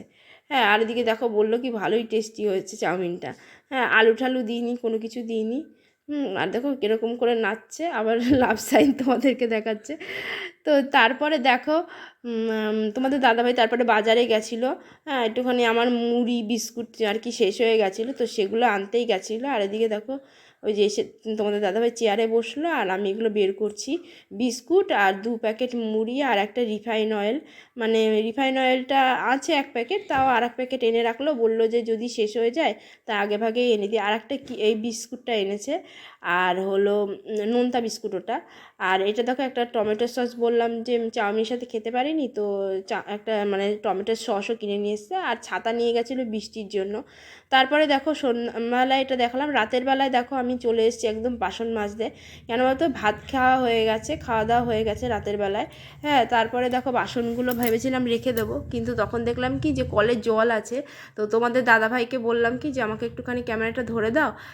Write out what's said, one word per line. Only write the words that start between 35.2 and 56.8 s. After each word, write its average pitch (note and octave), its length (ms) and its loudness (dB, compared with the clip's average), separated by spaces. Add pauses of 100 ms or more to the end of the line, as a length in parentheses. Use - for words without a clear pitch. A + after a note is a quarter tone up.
এনেছে, G#3 380 -2 (600)
আর F3+ 280 2
হলো, G3 380 2
উম, G3+ 140 -2 (320)
নোনতা B3 360 0
বিস্কুট G#3+ 320 -6
ওটা। G#3 220 -6 (440)
আর F#3+ 220 2
এটা G#3+ 220 0
দেখো B3+ 180 -2
একটা B3+ 240 -2
টমেটো G#3+ 420 0
সস B3 220 -4 (100)
বললাম A#3 320 2 (120)
যে B3 100 -2 (180)
চাউমিনের A3 380 0
সাথে B3 160 -4
খেতে A3+ 260 -6
পারিনি, C#4+ 380 0
তো G#3 140 -4 (420)
চা-, G3+ 220 -6
একটা G#3 260 -6 (120)
মানে G3 200 0 (120)
টমেটো G#3 400 -2
সসও G#3 380 -2
কিনে G3+ 220 -6
নিয়ে G#3 180 -2
এসছে, G#3 220 -10
আর C4 240 -2
ছাতা G#3 320 -4
নিয়ে A#3 200 0
গেছিলো A#3+ 320 -2
বৃষ্টির G#3+ 440 -8
জন্য। G3+ 260 -4 (540)
তারপরে C4 380 4
দেখো C#4 280 2
সন্ধ্যাবেলায় A#3+ 840 0
এটা C4+ 140 -2
দেখালাম, B3+ 360 0
রাতের B3+ 340 2
বেলায় C4+ 260 2
দেখো B3 240 0
আমি B3 240 -2
চলে A3+ 240 2
এসেছি A3+ 240 0
একদম A3 300 -2
বাসন A#3 360 -4
মাজতে। G#3+ 320 -4 (380)
কেন B3 180 -2
বলতো, C4+ 300 2
ভাত G#3+ 340 0
খাওয়া B3+ 340 4
হয়ে A#3 260 2
গেছে, A3 320 -2
খাওয়া A3+ 280 -2
দাওয়া A#3+ 200 2
হয়ে A3 200 0
গেছে G#3+ 240 -4
রাতের G#3 280 -2
বেলায়। G#3 300 -2 (340)
হ্যাঁ, C#4+ 280 4
তারপরে B3 400 2
দেখো B3 220 -2